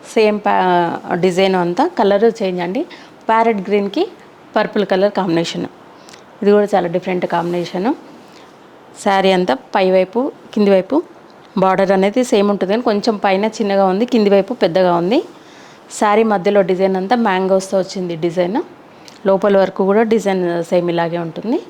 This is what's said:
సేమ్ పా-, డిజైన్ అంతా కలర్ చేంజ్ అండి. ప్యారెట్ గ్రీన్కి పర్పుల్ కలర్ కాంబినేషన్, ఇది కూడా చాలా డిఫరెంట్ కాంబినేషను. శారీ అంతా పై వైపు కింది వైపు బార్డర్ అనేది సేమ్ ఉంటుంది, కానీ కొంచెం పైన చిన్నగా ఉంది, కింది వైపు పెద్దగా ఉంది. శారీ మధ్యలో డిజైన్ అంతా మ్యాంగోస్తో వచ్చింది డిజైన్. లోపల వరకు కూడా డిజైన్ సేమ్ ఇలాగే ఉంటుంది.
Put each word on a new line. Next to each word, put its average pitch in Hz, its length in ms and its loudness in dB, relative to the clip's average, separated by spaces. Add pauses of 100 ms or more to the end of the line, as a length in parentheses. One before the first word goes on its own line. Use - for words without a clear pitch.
(120)
సేమ్ 214 340 2
పా-, 202 80 2 (680)
డిజైన్ 190 400 2
అంతా 175 200 0 (140)
కలర్ 202 260 2 (140)
చేంజ్ 180 280 -4
అండి. 202 160 -4 (460)
ప్యారెట్ 226 400 2
గ్రీన్కి 202 360 -2 (520)
పర్పుల్ 208 360 0
కలర్ 196 260 2
కాంబినేషన్, 170 480 -2 (760)
ఇది 202 140 2
కూడా 208 180 2
చాలా 180 220 0
డిఫరెంట్ 180 380 -2
కాంబినేషను. 175 580 -4 (1120)
శారీ 190 340 2
అంతా 180 160 0 (220)
పై 196 80 2 (120)
వైపు 185 260 0 (320)
కింది 202 220 2
వైపు 185 220 0 (680)
బార్డర్ 190 340 2
అనేది 208 340 0
సేమ్ 202 220 2
ఉంటుంది, 190 200 -2
కానీ 240 160 -2
కొంచెం 208 360 -2
పైన 202 340 0
చిన్నగా 196 320 2
ఉంది, 214 220 0
కింది 208 220 2
వైపు 196 280 0
పెద్దగా 180 380 2
ఉంది. 220 180 0 (800)
శారీ 214 240 2 (100)
మధ్యలో 202 380 2
డిజైన్ 190 300 0
అంతా 196 160 0 (100)
మ్యాంగోస్తో 190 560 0
వచ్చింది 175 420 -6
డిజైన్. 175 340 -2 (680)
లోపల 196 340 2
వరకు 185 180 -4 (100)
కూడా 220 120 4 (120)
డిజైన్ 190 280 -2 (280)
సేమ్ 175 240 0
ఇలాగే 170 320 -4
ఉంటుంది. 208 320 -6 (100)